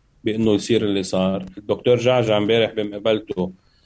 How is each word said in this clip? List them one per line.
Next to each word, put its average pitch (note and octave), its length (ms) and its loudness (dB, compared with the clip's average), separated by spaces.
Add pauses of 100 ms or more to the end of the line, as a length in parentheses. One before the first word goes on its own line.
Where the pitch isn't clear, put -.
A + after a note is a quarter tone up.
(240)
بأنه A2 300 2
يصير G#2+ 300 0
اللي G2 180 -2
صار. F#2+ 420 -2 (140)
الدكتور - 380 0
جعجع A#2 400 2
امبارح G#2+ 360 2
بمقابلته G#2 800 -4 (340)